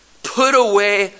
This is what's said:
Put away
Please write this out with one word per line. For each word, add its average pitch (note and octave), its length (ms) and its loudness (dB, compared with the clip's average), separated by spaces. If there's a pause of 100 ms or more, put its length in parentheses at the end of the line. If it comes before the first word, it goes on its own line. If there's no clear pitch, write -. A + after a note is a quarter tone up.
(240)
Put C4 320 0
away G3+ 640 0